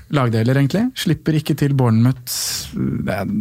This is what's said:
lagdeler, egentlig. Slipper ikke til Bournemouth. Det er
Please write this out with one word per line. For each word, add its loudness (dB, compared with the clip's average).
lagdeler, 2
egentlig. 0
Slipper -2
ikke 0
til 2
Bournemouth. 0
Det -4
er -4